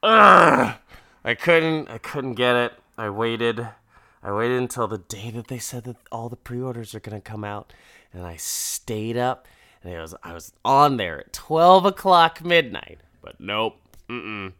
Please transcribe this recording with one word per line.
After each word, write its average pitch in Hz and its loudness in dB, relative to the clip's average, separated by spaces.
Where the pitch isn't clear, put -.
Ugh! 185 6
I 117 -2
couldn't, 160 0
I 113 -14
couldn't 131 -8
get 123 2
it. 120 -2
I 110 -6
waited. 117 -4
I 101 -8
waited 120 -2
until 123 -4
the 107 -6
day 104 -14
that 117 -12
they 127 -10
said 117 -12
that 123 -12
all 117 -10
the 117 -10
pre-orders 123 -10
are 110 -12
gonna 104 -12
come 107 -12
out, 101 -12
and 90 -14
I 85 -14
stayed - -8
up, 123 -4
and 87 -16
it 82 -12
was, 80 -14
I 85 -16
was 82 -18
on 139 4
there 85 -6
at - -20
twelve 175 4
o'clock 175 2
midnight, 160 -2
but - -20
nope. 107 -4
Mm-mm. 101 -12